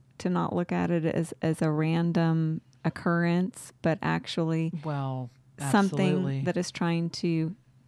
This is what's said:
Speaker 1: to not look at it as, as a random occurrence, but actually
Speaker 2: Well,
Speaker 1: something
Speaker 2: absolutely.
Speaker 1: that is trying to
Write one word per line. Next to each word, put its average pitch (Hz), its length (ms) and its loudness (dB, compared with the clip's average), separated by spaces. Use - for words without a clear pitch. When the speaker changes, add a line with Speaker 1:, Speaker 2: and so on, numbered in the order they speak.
Speaker 1:
to - 100 -2
not 170 260 0
look 175 180 -2
at 175 180 0
it 170 140 2
as, 165 360 0
as 160 220 0
a 160 80 2
random 160 880 2
occurrence, 170 880 0
but 160 200 2
actually 160 680 -2
Speaker 2:
Well, 135 460 -6
Speaker 1:
something 170 380 4
Speaker 2:
absolutely. 139 340 0
Speaker 1:
that 170 140 -2
is 175 140 -2
trying 170 400 0
to 165 440 -2